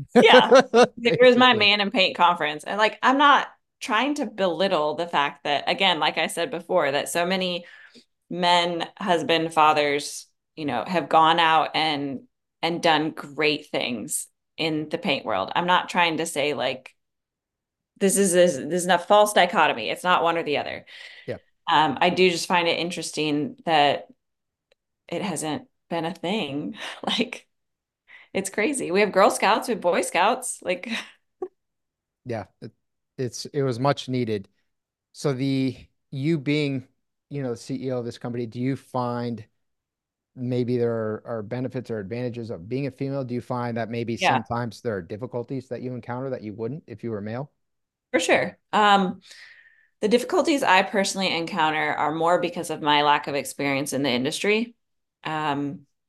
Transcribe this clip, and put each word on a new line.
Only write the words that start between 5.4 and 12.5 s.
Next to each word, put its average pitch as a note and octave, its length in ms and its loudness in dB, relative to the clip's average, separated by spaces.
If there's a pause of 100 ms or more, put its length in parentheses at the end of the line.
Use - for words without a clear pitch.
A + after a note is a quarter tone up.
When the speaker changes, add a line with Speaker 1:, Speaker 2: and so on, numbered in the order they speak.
Speaker 1:
that, D3 220 -2
again, F3+ 340 0
like D#3 160 0
I E3+ 120 0
said E3 220 -6
before, E3+ 400 -2
that C#3 180 -2
so F3 180 -2
many F3+ 400 -4 (640)
men, F3 580 0 (100)
husband, E3 540 0
fathers, D3 760 2 (300)
you D#3 80 -8
know, A#2+ 220 -2
have E3 220 -2
gone E3 300 6
out D#3+ 360 4
and, C#3+ 480 -4 (400)